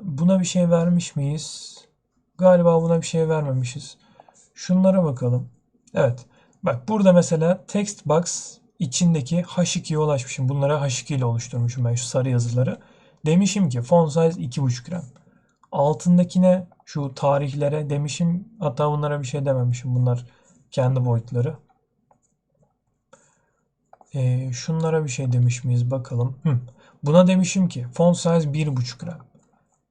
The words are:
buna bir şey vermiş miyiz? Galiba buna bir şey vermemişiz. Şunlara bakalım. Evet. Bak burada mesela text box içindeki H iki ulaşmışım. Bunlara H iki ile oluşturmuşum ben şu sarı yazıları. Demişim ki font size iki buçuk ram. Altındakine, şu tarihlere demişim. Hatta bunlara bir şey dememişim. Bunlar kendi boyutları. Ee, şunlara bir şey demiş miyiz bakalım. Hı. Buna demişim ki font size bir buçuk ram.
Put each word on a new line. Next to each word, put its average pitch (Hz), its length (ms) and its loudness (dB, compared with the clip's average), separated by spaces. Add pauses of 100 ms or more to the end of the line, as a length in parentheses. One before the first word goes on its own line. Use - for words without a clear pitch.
buna 180 380 2
bir 175 40 2
şey 175 260 2
vermiş 170 460 2
miyiz? 147 600 -6 (640)
Galiba 170 440 6
buna 165 180 2
bir 165 60 -8
şey 160 220 0
vermemişiz. 143 720 -4 (560)
Şunlara 185 500 2
bakalım. 123 460 -2 (440)
Evet. 131 320 0 (360)
Bak - 260 -2
burada 202 240 4
mesela 170 540 2
text - 400 -4
box - 520 -2 (200)
içindeki 165 640 0
H 175 380 -2
iki 156 180 -4
ulaşmışım. 139 500 -2
Bunlara 143 340 0
H 131 200 -4
iki 147 120 -6
ile 127 100 -2
oluşturmuşum 120 600 -4
ben 117 100 0
şu 117 100 -4
sarı 131 240 -2
yazıları. 123 500 0 (480)
Demişim 190 420 2
ki 123 140 -2
font 160 300 2
size 165 300 0
iki 139 200 -6
buçuk 127 300 -4
ram. 175 120 -8 (680)
Altındakine, 180 960 2 (180)
şu 139 300 -6
tarihlere 143 760 -2
demişim. 170 580 -2 (120)
Hatta 151 300 -2
bunlara 147 300 -2
bir 123 60 -8
şey 139 180 -4
dememişim. 123 500 -2
Bunlar 123 320 0 (440)
kendi 127 340 0
boyutları. 120 520 -2 (2500)
Ee, 127 380 -2
şunlara 160 520 -2
bir 139 60 -6
şey 127 220 -4
demiş 120 320 2
miyiz 123 260 0
bakalım. 127 520 -4
Hı. 135 160 0 (440)
Buna 165 240 6
demişim 185 420 2
ki 123 260 -8
font 175 240 4
size 165 340 0
bir 151 240 -2
buçuk - 300 -6
ram. - 200 -14 (640)